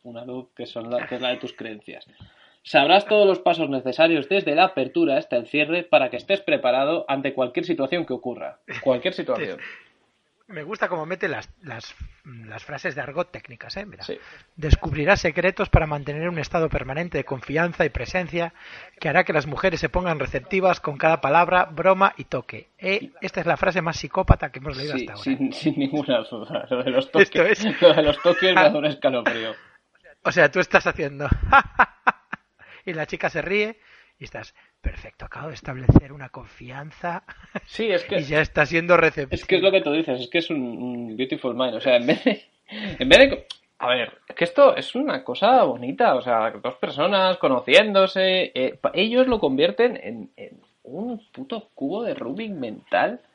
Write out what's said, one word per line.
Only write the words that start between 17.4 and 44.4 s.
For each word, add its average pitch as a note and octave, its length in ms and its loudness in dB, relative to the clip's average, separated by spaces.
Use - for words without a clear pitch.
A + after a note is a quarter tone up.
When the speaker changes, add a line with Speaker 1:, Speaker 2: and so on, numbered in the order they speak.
Speaker 2:
y D3+ 60 -2
presencia E3+ 640 -6
que D#3 120 -4
hará F3 140 4
que F#3+ 100 -2
las C#3+ 120 0
mujeres E3 320 -2
se E3 120 -2
pongan F3 280 -2
receptivas D3+ 600 0
con C#3+ 160 -6
cada D#3+ 240 2
palabra, E3+ 460 4
broma F#3 500 2
y C3+ 80 -10
toque. - 540 -10
¿Eh? G3 320 -4
Esta F#3+ 200 -8
es D#3+ 60 -4
la E3 120 2
frase F3+ 240 2
más D#3+ 160 -4
psicópata - 520 2
que C3 100 -18
hemos C#3+ 140 -10
leído C3+ 220 -6
Speaker 1:
Sí, B2+ 100 -4
Speaker 2:
hasta G#2 60 -14
ahora. G2+ 100 -16
Speaker 1:
sin, C3+ 140 -2
sin - 260 -2
ninguna C#3 420 0
duda. A2 500 -10
Lo B2+ 120 -2
de C3 100 -2
los C3 180 0
toques, - 200 6
Speaker 2:
Esto E3 140 4
es. G#3 380 0
Speaker 1:
lo C4 100 10
de D#3 100 4
los D3 200 0
toques F3+ 320 4
me F#3 80 6
da F#3+ 160 8
un D3 80 -2
escalofrío. A#2 680 -2
Speaker 2:
O E3+ 80 0
sea, D#3+ 180 6
tú F#3 100 -2
estás - 260 2
haciendo C#3+ 420 -6
<laughs> - 1600 0
y F#3 80 -8
la D#3 120 -6
chica F3 220 -4
se D#3 140 -6
ríe G#3 360 -4
y - 40 -20
estás, - 280 -16
"Perfecto, - 460 -12
acabo C3+ 220 -14
de D3+ 60 -14
establecer C3 580 4
una C#3 180 -18
confianza". C#3+ 920 -12
Speaker 1:
Sí, A3+ 240 -4
es F3 140 2
que G#3 120 -4
Speaker 2:
<laughs> F3 40 0
Y D3+ 40 -4
ya D3 160 0
está D3+ 260 0
siendo E3+ 300 2
receptivo. D#3 380 2
Speaker 1:
es - 120 -6
que F#3+ 100 2
es E3 60 2
lo F#3+ 80 4
que F#3+ 100 4
tú D#3 120 -2
dices, D3 280 -2
es B2 80 -10
que F3 100 0
es E3+ 120 -4
un, D#3 100 -4
un A#2+ 560 -8
beautiful B2+ 380 -4
mind. B2 220 -2
O - 40 -8
sea, B2+ 160 4
en A#2+ 120 2
vez - 160 2
de, G#3+ 200 -2
en G#3 400 -6
vez E3+ 100 10
de, C4+ 280 4
a - 100 -4
ver, B2 300 -2
que - 100 -2